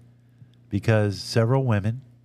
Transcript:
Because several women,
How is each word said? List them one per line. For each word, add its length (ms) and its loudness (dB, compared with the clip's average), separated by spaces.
Because 540 0
several 420 0
women, 380 -2